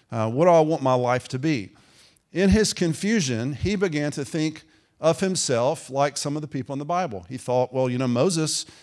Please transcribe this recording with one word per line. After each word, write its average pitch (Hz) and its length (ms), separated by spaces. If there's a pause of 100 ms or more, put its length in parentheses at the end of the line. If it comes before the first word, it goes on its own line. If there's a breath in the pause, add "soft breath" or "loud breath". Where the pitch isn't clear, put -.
(120)
Uh, 113 200
what 143 140
do 180 60
I 165 100
want 156 200
my 131 140
life 123 340
to 131 100
be?" 131 320 (600 soft breath)
In 190 180
his 208 240
confusion, 156 800
he 175 220
began 151 360
to 143 140
think 156 380 (360 soft breath)
of 160 200
himself 147 720
like 139 260
some 147 180
of 151 60
the 147 60
people 135 260
in 135 60
the 143 60
Bible. 147 440
He 127 80
thought, 123 340
"Well, 127 160
you 123 120
know, 131 80
Moses 156 580 (180 loud breath)